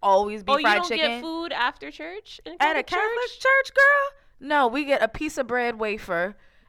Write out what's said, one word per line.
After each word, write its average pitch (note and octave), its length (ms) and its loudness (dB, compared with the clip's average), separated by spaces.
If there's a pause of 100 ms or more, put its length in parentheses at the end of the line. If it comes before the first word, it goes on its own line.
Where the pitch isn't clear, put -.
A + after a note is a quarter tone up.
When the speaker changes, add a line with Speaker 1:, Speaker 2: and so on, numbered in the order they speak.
Speaker 1:
always G3+ 440 2
be C4 80 0
Speaker 2:
Oh, C#4 40 6
you D4+ 60 0
Speaker 1:
fried G#3 200 4
Speaker 2:
don't F4 60 -4
Speaker 1:
chicken. D#4+ 180 0
Speaker 2:
get A#3+ 140 -4
food E4 320 -8
after C#4 380 -4
church? E4+ 560 -16
In D#4 60 -12
a E4+ 100 -4
Speaker 1:
At D#4 140 2
a A#4+ 80 0
Speaker 2:
Catholic - 20 -20
Speaker 1:
Catholic A4+ 460 -2
Speaker 2:
church? - 80 -20 (260)
Speaker 1:
church, - 80 -16
girl? C#5 760 2
No, C#4+ 200 4
we C#4 160 -2
get C#4 180 0
a A3+ 60 2
piece D4+ 280 -8
of C4 120 -4
bread A#3+ 320 -2
wafer G3+ 560 -4 (320)